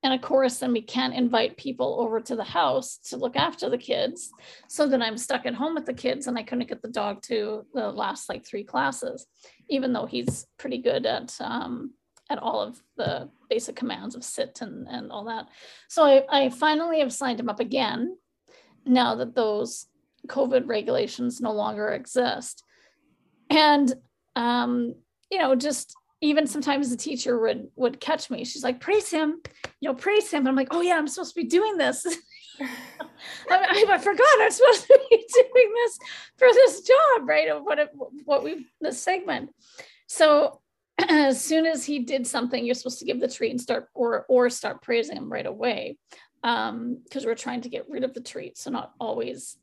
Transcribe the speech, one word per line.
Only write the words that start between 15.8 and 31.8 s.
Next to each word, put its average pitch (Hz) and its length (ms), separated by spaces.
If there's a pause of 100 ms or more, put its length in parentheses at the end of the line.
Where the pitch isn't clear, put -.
So 320 160
I, 269 200 (200)
I 262 60
finally 311 500
have 262 120
signed 247 280
him 240 100
up 208 100
again 247 560 (680)
now 247 300
that 240 180
those 226 520 (420)
covid 254 400
regulations 240 720
no 220 100
longer 214 360
exist. - 720 (880)
And, 294 420 (440)
um, 240 580 (360)
you 392 80
know, 269 180
just 269 380 (280)
even 302 240
sometimes 277 440
the 240 60
teacher 247 440
would, 220 360
would 254 220
catch 311 320
me. - 140
She's 254 180
like, 254 160
"Praise 415 320
him, 311 300 (400)
you 269 80
know, 269 60
praise 415 360
him." 302 100
And 262 80
I'm 269 60
like, 269 160
"Oh 339 120
yeah, 349 160
I'm 302 100
supposed 311 260
to 349 80
be 226 60
doing 381 300
this." 262 260 (320)